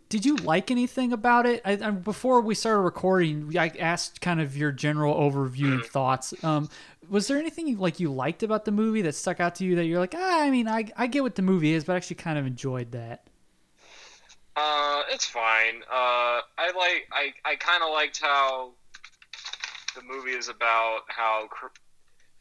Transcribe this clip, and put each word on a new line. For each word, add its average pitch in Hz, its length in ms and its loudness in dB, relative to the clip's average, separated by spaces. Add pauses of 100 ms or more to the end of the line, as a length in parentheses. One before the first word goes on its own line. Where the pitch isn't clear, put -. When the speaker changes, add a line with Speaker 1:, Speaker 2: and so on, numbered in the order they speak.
Speaker 1:
did 208 160 -2
you 285 120 4
like 175 360 0
anything 247 400 0
about 240 340 4
it? 240 180 2
I, 190 100 2
I, 214 160 -2
before 214 500 2
we 220 160 0
started 220 240 2
recording, 170 760 2
I 165 120 4 (100)
asked 170 420 -2
kind 170 200 0
of 139 160 -4
your 147 160 0
general 151 420 0
overview 139 580 2
and 127 120 0
thoughts. 131 580 0
Um, 151 260 0 (400)
was 196 200 0
there 277 100 2
anything, 311 400 -4
like, 185 220 -2
you 156 120 0
liked 135 300 -2
about 214 220 -2
the 214 80 0
movie 220 300 2
that 151 120 -2
stuck - 260 -4
out 175 160 0
to 185 80 -4
you 180 120 2
that 170 100 2
you're 170 140 0
like, 185 160 -2
"Ah, 359 260 2
I 285 80 2
mean, 240 180 2
I, 220 280 -2
I 240 100 0
get 269 160 0
what 254 140 -2
the 196 60 0
movie 180 300 4
is, 160 120 0
but 185 100 -2
I - 20 2
actually 175 200 -6
kind 156 220 -4
of 139 80 -2
enjoyed 127 460 -6
that"? 117 340 -12 (1300)
Speaker 2:
Uh, 147 540 2
it's - 140 -4
fine. 113 640 0
Uh, 123 520 2 (180)
I 170 180 -2
like, 180 360 0
I, 143 200 -2 (120)
I 151 120 -2
kinda 175 300 0
liked 151 340 -2
how 135 520 0 (1200)
the 127 80 -16
movie 127 300 -8
is 123 160 -6
about 113 580 2
how 110 420 0
cr-, - 180 -12 (760)